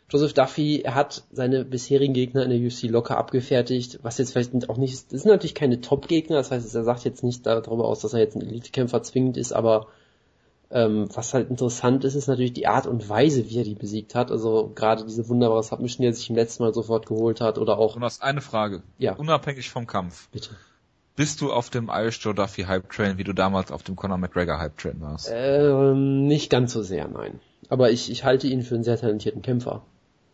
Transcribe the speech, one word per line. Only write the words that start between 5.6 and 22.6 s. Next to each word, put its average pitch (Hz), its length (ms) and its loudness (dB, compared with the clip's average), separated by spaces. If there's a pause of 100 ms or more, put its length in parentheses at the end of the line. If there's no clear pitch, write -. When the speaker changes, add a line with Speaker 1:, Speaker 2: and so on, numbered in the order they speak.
Speaker 1:
Top-Gegner, 156 560 0
das 135 120 0
heißt, 120 240 -4
er 117 120 -2
sagt 120 180 0
jetzt 120 220 -6
nicht 123 200 -4
darüber 113 400 0
aus, 110 140 0
dass 110 140 -4
er 117 80 2
jetzt 107 160 2
ein - 40 -6
Elite-Kämpfer 120 640 -2
zwingend 127 320 0
ist, 123 160 -4
aber, 110 360 2 (840)
ähm, 107 420 2
was - 200 -8
halt 120 160 0
interessant 127 560 0
ist, 135 100 0
ist 143 120 -4
natürlich 123 260 0
die - 140 -2
Art 117 200 2
und 107 220 -4
Weise, 123 400 4
wie 110 100 -2
er 117 60 0
die 104 100 -6
besiegt 107 400 -8
hat, 123 160 0
also 110 440 0
gerade 110 300 2
diese 113 220 -6
wunderbare 117 360 4
Submission, 120 400 -4
die 123 40 4
er 117 60 2
sich - 160 -10
im 113 80 -2
letzten 117 260 0
Mal 110 100 2
sofort 113 320 -2
geholt 113 360 0
hat, 110 160 0
oder 107 200 2
auch 107 180 2
Speaker 2:
Jonas, 117 260 -6
eine 139 180 -2
Frage. 107 440 -4 (160)
Speaker 1:
Ja. 113 160 0
Speaker 2:
Unabhängig 147 540 -2
vom 117 180 -8
Kampf. 90 420 -6
Speaker 1:
Bitte. - 220 -12 (640)
Speaker 2:
Bist 151 240 -2
du 143 100 -2
auf 120 180 -2
dem 117 220 -4
Irish 113 320 -2
Joe 107 100 0
Duffy 98 300 -2